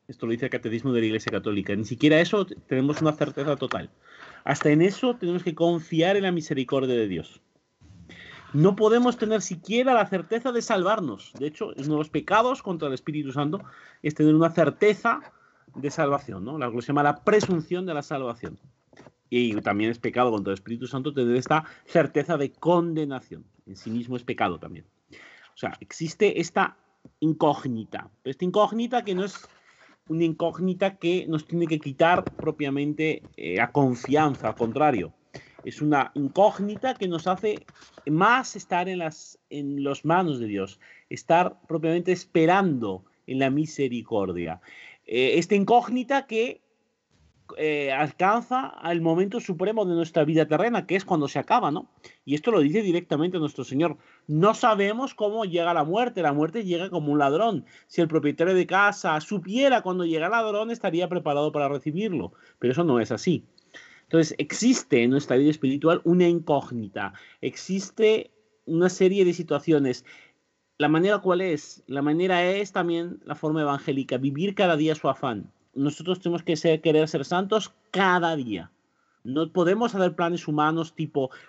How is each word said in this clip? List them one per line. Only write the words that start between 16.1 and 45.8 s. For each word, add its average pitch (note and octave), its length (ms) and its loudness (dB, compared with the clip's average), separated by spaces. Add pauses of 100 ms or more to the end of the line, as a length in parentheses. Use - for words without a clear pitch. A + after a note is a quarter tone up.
¿no? D3 140 -10
La, B2 80 -4
lo A2+ 60 -6
que A#2+ 100 -4
se - 60 -6
llama C#3+ 120 2
la C#3+ 220 0
presunción F#3 640 0
de D#3+ 80 -6
la C#3+ 80 -6
salvación. A#2+ 560 -8 (720)
Y A#2+ 300 2
también G#2 280 0
es A#2 80 -4
pecado A#2+ 320 0
contra G2 240 -2
el F#2+ 60 -6
Espíritu A#2 260 -10
Santo C3+ 300 -6
tener A#2+ 200 2
esta D3+ 300 0 (220)
certeza D#3 500 0
de C#3 140 -4
condenación. D#3 920 -2 (220)
En G2 100 -18
sí - 140 -12
mismo A#2+ 280 -6
es A#2+ 60 -10
pecado F#2+ 360 -2
también. E2+ 260 -16 (720)
O - 20 -20
sea, - 220 -8
existe - 600 -2
esta - 380 -2 (440)
incógnita. C#3 880 -2 (100)
Pero - 80 -8
esta F3+ 160 -6
incógnita G#3+ 580 0
que F#3+ 120 -4
no F#3 80 -2
es - 260 -12 (580)
una D#3+ 160 -2
incógnita F3+ 720 -2
que F3 300 -2
nos D#3 200 -4
tiene E3+ 180 -2
que D#3 140 -2
quitar E3+ 440 2
propiamente, D3+ 1000 -4 (140)
eh, E2+ 200 -6
la A#2 140 0
confianza, C3+ 800 2
al G#2+ 60 -6
contrario. A#2 580 0 (500)
Es - 180 -12
una C#3+ 320 2
incógnita G3+ 800 0
que G3+ 140 -6
nos E3 180 -6
hace F#3 400 -2 (400)
más G#3 500 2
estar F3+ 320 -2
en F#3 120 -4
las, - 400 -10 (100)
en C#3+ 340 -6
los C#3 220 -4
manos D#3+ 340 2
de A#2 60 -4
Dios, G2 340 -6 (300)
estar - 580 0
propiamente E3 440 -2
esperando D#3+ 920 2 (220)
en C3 140 -6
la C3+ 100 2
misericordia. A2 1120 -4 (460)
Eh, B2+ 320 2
esta F3+ 160 0
incógnita A#3+ 720 0